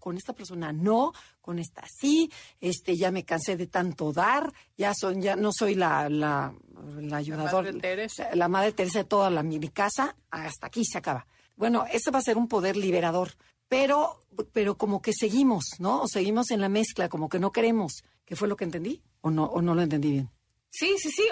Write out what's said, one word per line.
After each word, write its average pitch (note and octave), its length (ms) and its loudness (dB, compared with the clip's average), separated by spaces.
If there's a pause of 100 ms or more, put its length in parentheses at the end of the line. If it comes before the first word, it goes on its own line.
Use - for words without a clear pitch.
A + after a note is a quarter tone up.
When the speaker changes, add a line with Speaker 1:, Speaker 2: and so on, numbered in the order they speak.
Speaker 1:
con F3 160 -8
esta A#3 160 -10
persona E3+ 400 -8
no, A3 400 2 (260)
con F3 200 -8
esta - 280 -12
sí, D#4 420 2 (300)
este, F3 380 -2
ya F#3 120 2
me F#3 140 -2
cansé E3+ 320 -2
de F3 120 -4
tanto E3 440 -2
dar, B3 400 2 (260)
ya G3+ 160 0
son, F#3+ 280 -2
ya F#3+ 160 0
no G#3 160 0
soy G3+ 220 0
la, D3+ 340 2
la, D3 440 -2 (460)
la D3 180 -6
ayudadora, D#3 500 -2
Speaker 2:
La F#3+ 40 -6
Madre - 80 -8
Teresa. F#3 560 -4
Speaker 1:
la F3 140 4
Madre F#3+ 240 2
Teresa F#3 260 0
de F#3+ 60 0
toda G3 240 4
la, E3 140 0
mi, D#3 160 -4
mi D3+ 100 -6
casa, C4 480 -2 (120)
hasta D#3+ 380 -10
aquí A#3 160 -2
se G3 140 -4
acaba". C#3 280 -4 (300)
Bueno, A3+ 340 0
eso A#3 220 -2
va C4 80 2
a - 20 0
ser A#3 140 2
un A#3 140 0
poder F#3+ 260 2
liberador, F3+ 560 0 (380)
pero, C#4 500 2 (320)
pero G3+ 260 0
como G3+ 240 0
que G#3+ 120 0
seguimos, A3 500 4 (160)
¿no? A3 220 0
O C4 80 -2
seguimos G#3+ 420 0
en A3 80 2
la G3 80 2
mezcla, G3 400 0
como D#3 220 -4
que F3+ 100 0
no G3 140 0
queremos. A3+ 500 0 (220)
¿Qué F3+ 100 -10
fue G#3 140 0
lo G#3 80 -2
que F#3+ 80 -4
entendí? F3 360 -6 (200)
¿O D#3+ 100 0
no, D#3 140 2
o E3+ 160 0
no E3+ 120 4
lo E3+ 80 4
entendí D3+ 300 2
bien? C3+ 180 0 (400)
Speaker 3:
Sí, F#4 300 0
sí, D#4+ 100 -4
sí, F#4+ 220 0